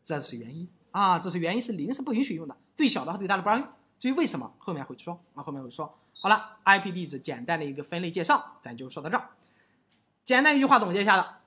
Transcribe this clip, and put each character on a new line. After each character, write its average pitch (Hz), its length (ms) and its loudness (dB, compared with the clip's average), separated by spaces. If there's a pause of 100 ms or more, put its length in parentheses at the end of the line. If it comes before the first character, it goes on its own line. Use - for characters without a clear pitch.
这 151 160 -6
是 127 180 -10
原 117 180 -14
因 170 120 -12 (240)
啊， 185 280 4
这 180 100 -6
是 170 80 -4
原 170 180 0
因， 247 60 0
是 240 120 -6
零 175 200 -4
是 277 80 -6
不 262 120 -4
允 240 100 2
许 - 120 -4
用 160 120 -10
的， - 80 -14 (200)
最 294 120 4
小 143 180 0
的 165 60 -6
和 185 60 -6
最 190 100 -6
大 196 80 2
的 185 80 -4
不 202 60 2
让 233 100 4
用。 285 80 -6 (300)
至 247 100 -4
于 262 60 0
为 311 120 2
什 143 140 -2
么， 113 180 -12
后 - 160 -8
面 143 120 -8
会 123 120 -14
说 175 220 -10 (160)
啊， 185 80 -14
后 151 80 -8
面 139 100 -8
会 123 80 -14
说。 - 300 -12 (220)
好 196 60 -4
了 - 360 2
，I 196 160 6
P 190 120 -4
地 170 160 -6
址 143 120 -10
简 127 260 -10
单 165 140 -2
的 151 60 -4
一 139 80 -8
个 143 80 -10
分 175 200 -6
类 170 100 -6
介 175 120 -2
绍， - 380 2
咱 139 140 -14
就 131 140 -14
说 147 120 -10
到 156 80 -8
这 220 80 -2
儿。 - 120 -6 (960)
简 254 180 4
单 302 120 6
一 269 40 6
句 269 60 4
话 262 120 8
总 190 160 2
结 202 80 2
一 196 40 0
下 190 160 6
子 - 60 -4 (200)